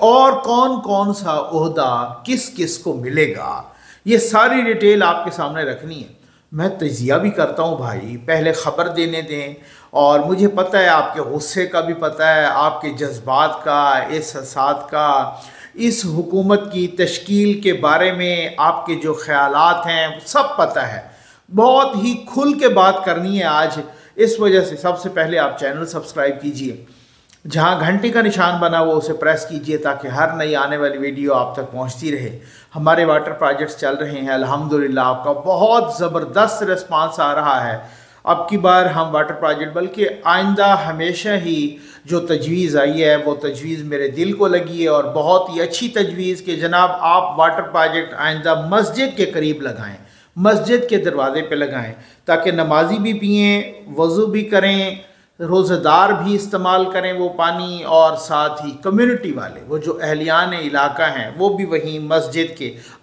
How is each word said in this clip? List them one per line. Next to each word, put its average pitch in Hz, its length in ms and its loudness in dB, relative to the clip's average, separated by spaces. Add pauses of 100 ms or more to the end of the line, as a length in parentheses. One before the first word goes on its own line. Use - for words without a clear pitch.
और 262 380 6
कौन 247 400 2
कौन 202 340 0
सा 165 240 -4
ओहदा 151 880 -2
किस 247 260 -2
किस 165 260 -4
को 160 180 -6
मिलेगा, 123 560 -2 (540)
ये 220 160 6
सारी 247 420 4
detail 208 400 4
आपके 175 300 0
सामने 151 380 -4
रखनी 151 240 -12
है। 120 240 -16 (320)
मैं 160 260 -2
तजिया 131 400 0
भी 202 140 0
करता 160 320 0
हूँ 160 160 -2
भाई, 113 360 -8 (120)
पहले 160 260 2
ख़बर 156 360 -2
देने 165 340 -2
दें। 143 320 -10 (380)
और 147 320 6
मुझे 185 240 4
पता 190 300 2
है, 180 80 4
आपके 156 360 2
गुस्से 147 420 -4
का 180 160 -2
भी 165 140 -2
पता 156 340 -2
है, 156 160 4
आपके 147 520 0
जज्बात 135 680 0
का, 143 360 2
एहसासात 143 840 -4
का, 139 560 0 (360)
इस 226 300 -2
हुकूमत 190 680 0
की 180 120 -2 (140)
तश्कील 202 640 0
के 185 160 2
बारे 160 320 2
में 175 480 -4
आपके 165 360 0
जो 156 200 -4
ख्यालात 151 720 2
हैं, 160 400 -2
सब 277 320 0
पता 156 240 0
है। 110 200 -8 (460)
बहुत 262 460 4
ही 233 180 -2 (160)
खुल 285 240 0
के 285 160 4
बात 190 360 4
करनी 185 320 -2
है 185 80 0
आज, 156 360 0 (360)
इस 220 220 4
वजह 190 240 4
से - 140 -8
सबसे 180 320 -4
पहले 165 280 0
आप 143 220 0
चैनल 147 280 -4
सब्सक्राइब 143 540 -4
कीजिए, 135 440 -8 (600)
जहाँ 165 340 2
घंटी 202 300 0
का 233 100 2
निशान 185 380 2
बना 165 180 2
हुआ 160 180 2
उसे 156 180 -2
प्रेस 156 320 0
कीजिए 151 340 -6
ताकि 143 280 -4
हर 156 300 0
नई 151 180 -2
आने 143 220 -2
वाली 143 200 -2
वीडियो 139 360 -2
आप 123 240 0
तक 123 140 -8
पहुँचती 127 400 -8
रहे। 127 200 -6 (420)
हमारे 160 320 2
वाटर 151 280 2
प्रोजेक्ट्स 147 440 -2
चल 139 180 -2
रहे 135 240 -6
हैं, 135 120 -6
अल्हम्दुलिल्लाह 135 760 0
आपका 127 360 0
बहुत 220 580 2
ज़बरदस्त 175 640 0
रिस्पांस 170 560 -2
आ 147 140 2
रहा 143 280 0
है। 117 200 -4 (440)
अब 170 240 0
की 202 100 0
बार 180 280 6
हम 160 240 -2
वाटर 151 240 0
प्रोजेक्ट, 151 380 -2
बल्कि 185 320 -2 (220)
आइंदा 196 500 4
हमेशा 165 580 -4
ही 160 420 -2 (300)
जो 170 200 -2
तजवीज़ 160 500 0
आई 147 220 2
है 151 180 4
वो 147 160 -2 (100)
तजवीज़ 147 420 -6
मेरे 143 260 -2
दिल 175 220 -2
को 196 140 2
लगी 170 360 -2
है 160 60 2
और 147 220 2
बहुत 170 380 2
ही 165 100 -4
अच्छी 202 300 -4
तजवीज़ 185 540 -2
कि 170 120 -4
जनाब, 175 360 2
आप 165 480 2
वाटर 165 240 4
प्रोजेक्ट 160 520 0
आइंदा 156 400 0 (140)
मस्जिद 220 480 0
के 196 100 2
करीब 151 360 -2
लगाएं, 110 340 -8 (400)
मस्जिद 202 520 2
के 214 100 4
दरवाजे 143 420 0
पे 156 140 -4
लगाएं, 131 380 -4 (340)
ताकि 175 260 2
नमाजी 165 460 2
भी 220 160 0
पिएं, 202 840 0
वज़ू 165 300 2
भी 214 180 0
करें, 196 540 0 (400)
रोज़ेदार 175 720 4
भी 190 220 -2
इस्तेमाल 185 500 0
करें 185 280 -2
वो 180 160 -2
पानी, 175 540 -2
और 160 340 6
साथ 151 400 -2
ही 151 140 -8 (120)
community 208 480 0
वाले, 110 300 -10
वो 143 180 -6
जो 156 140 -4
अहलियान 160 600 0
इलाका 143 540 -2
हैं, 135 300 -6
वो 190 120 2
भी 190 180 -4
वहीं 156 320 -4 (100)
मस्जिद 160 480 -2
के, 123 160 -10 (300)